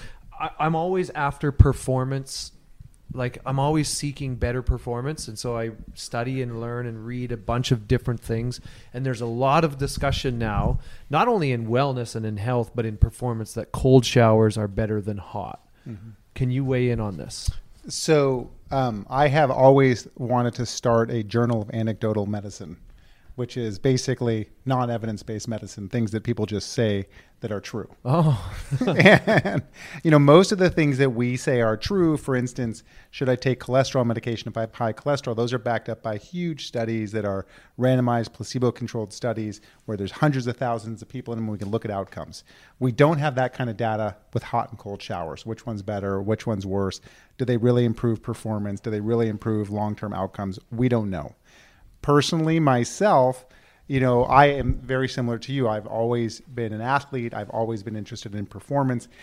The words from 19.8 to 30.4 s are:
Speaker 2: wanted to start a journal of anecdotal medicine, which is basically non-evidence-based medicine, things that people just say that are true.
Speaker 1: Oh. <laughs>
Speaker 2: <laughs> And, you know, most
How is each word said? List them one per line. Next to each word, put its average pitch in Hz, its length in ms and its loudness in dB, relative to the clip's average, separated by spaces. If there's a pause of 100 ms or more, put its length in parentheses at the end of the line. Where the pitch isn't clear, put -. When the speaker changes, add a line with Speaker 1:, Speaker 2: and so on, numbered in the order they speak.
Speaker 2:
wanted 120 400 0
to 120 100 -4
start 117 460 2
a 117 100 -2
journal 117 400 0
of 104 100 -8
anecdotal 110 540 -2
medicine, 101 520 -8 (580)
which 123 220 -6
is 110 200 -4
basically 123 720 0 (160)
non-evidence-based 117 840 -4
medicine, 104 400 -10
things 113 220 -2
that 107 120 -4
people 107 220 -2
just 101 260 -6
say 104 360 0 (340)
that 107 100 -8
are 98 80 -6
true. - 300 -10 (160)
Speaker 1:
Oh. 151 440 2 (300)
<laughs> - 0 -
Speaker 2:
<laughs> 254 80 0
And, 185 760 6 (400)
you 165 80 4
know, 147 80 8
most 156 340 8